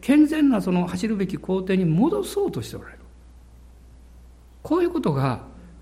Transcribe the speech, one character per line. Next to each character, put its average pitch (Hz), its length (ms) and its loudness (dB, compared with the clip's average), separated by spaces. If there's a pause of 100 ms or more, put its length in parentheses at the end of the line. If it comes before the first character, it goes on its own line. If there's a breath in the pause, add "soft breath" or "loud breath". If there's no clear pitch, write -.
健 302 240 6
全 294 240 2
な 214 120 2
そ 185 100 -2
の 180 160 2
走 185 200 -4
る 220 80 -2
べ 196 100 -2
き 185 120 -6
工 185 240 -2
程 190 140 -2
に 185 100 2
戻 277 380 2
そ 403 220 -4
う 311 60 -2
と 123 100 -8
し - 80 -12
て - 60 -14
お - 60 -14
ら - 80 -20
れ - 40 -20
る。 - 60 -20 (1600)
こ 311 160 0
う 359 60 2
い - 20 2
う 349 60 0
こ 330 100 -4
と 185 120 0
が 135 280 -2 (400 loud breath)